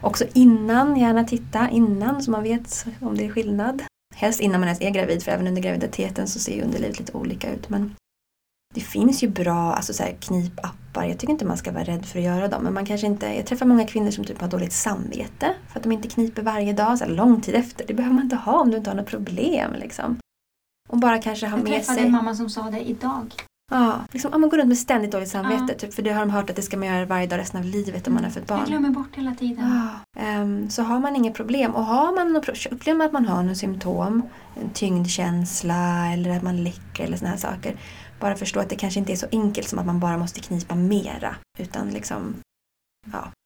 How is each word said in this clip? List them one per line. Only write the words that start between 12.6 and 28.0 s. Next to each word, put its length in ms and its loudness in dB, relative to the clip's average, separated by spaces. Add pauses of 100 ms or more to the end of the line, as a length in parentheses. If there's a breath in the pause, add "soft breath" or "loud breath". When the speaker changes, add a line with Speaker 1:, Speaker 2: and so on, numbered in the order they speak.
Speaker 1:
men 100 0
man 120 -2
kanske 220 -2
inte, 180 -2
jag 200 -4
träffar 200 -2
många 220 8
kvinnor 240 0
som 140 -4
typ 160 -10
har 60 -4
dåligt 260 -2
samvete 800 -4 (140)
för 120 -10
att 40 -10
de 80 0
inte 160 -2
kniper 340 -2
varje 320 0
dag, 240 2
så 80 0
här, 60 -2
lång 300 6
tid 140 -2
efter. 320 -2
Det 60 -4
behöver 220 2
man 80 4
inte 120 0
ha 260 2
om 100 6
du 60 0
inte 120 -4
har 80 -2
något 100 -4
problem, 720 -2
liksom. 380 -4 (720)
Och 80 0
bara 240 4
kanske 260 -4
ha 100 -2
Speaker 2:
Jag 60 0
Speaker 1:
med 100 0
Speaker 2:
träffade 240 0
Speaker 1:
sig 80 4
Speaker 2:
en 60 6
mamma 240 2
som 140 -4
sa 200 -8
det 100 -6
idag. 540 -6 (380)
Speaker 1:
Ja, 240 4 (160)
liksom, 200 -6
ja, 60 2
man 120 6
går 80 4
runt 100 6
med 100 6
ständigt 340 0
dåligt 180 -2
samvete, 380 0
Speaker 2:
Ja. 80 -2
Speaker 1:
typ, 180 -10
för 100 -6
det 80 0
har 80 0
de 100 2
hört 200 0
att 60 -6
det 60 -4
ska 160 -6
man 100 -2
göra 180 0
varje 220 0
dag 100 -2
resten 220 -6
av 60 -4
livet 420 -4